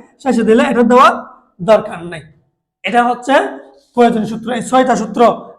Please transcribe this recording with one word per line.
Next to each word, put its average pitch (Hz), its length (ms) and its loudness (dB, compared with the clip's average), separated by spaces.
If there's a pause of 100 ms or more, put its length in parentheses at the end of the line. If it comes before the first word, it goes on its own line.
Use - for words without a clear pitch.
(240)
শেষে 233 200 0
দিলে 220 200 4
এটা 247 200 0
দেওয়ার 254 560 2 (220)
দরকার 185 440 0
নাই। 170 160 -14 (640)
এটা 240 200 0
হচ্ছে 240 300 -4 (600)
প্রয়োজনীয় 226 320 2
সূত্র, 220 260 -10
এই 208 100 -6
ছয়টা 254 340 0
সূত্র। 240 640 -2